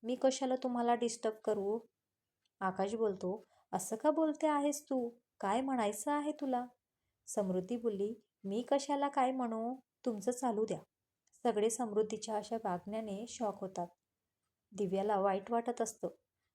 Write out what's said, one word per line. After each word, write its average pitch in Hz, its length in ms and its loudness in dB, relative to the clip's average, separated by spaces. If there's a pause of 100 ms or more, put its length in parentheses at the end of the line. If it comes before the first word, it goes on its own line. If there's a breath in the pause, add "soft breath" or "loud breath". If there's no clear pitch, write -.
मी 233 120 -2
कशाला 262 400 2
तुम्हाला 240 400 2
डिस्टर्ब 233 380 0 (100)
करू?" 208 360 0 (800)
आकाश 196 340 0
बोलतो, 208 540 -2 (240 soft breath)
"असं - 240 -4
का 302 160 2
बोलते 311 360 2
आहेस 294 420 0
तू? 247 200 0 (300)
काय 208 220 2
म्हणायचं 247 500 0
आहे 294 200 0
तुला?" 262 340 -2 (640)
समृद्धी 185 500 0
बोलली, 220 360 0 (300)
"मी 202 280 -2
कशाला 277 360 2
काय 269 240 2
म्हणू? 240 440 -2 (300)
तुमचं 214 260 0
चालू 233 340 2
द्या." 185 140 -2 (640)
सगळे 214 260 4
समृद्धीच्या 214 680 0
अशा 208 180 -4
वागण्याने 214 720 -4
शॉक 202 340 -4
होतात. 185 260 -4 (840)
दिव्याला 196 480 2
वाईट 196 320 2
वाटत 233 300 0
असतं. - 260 -4 (480)